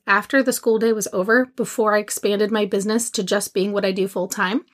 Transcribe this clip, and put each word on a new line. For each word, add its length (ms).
after 380
the 80
school 260
day 140
was 200
over, 340
before 400
I 20
expanded 540
my 120
business 460
to 140
just 280
being 200
what 120
I 60
do 160
full 220
time. 460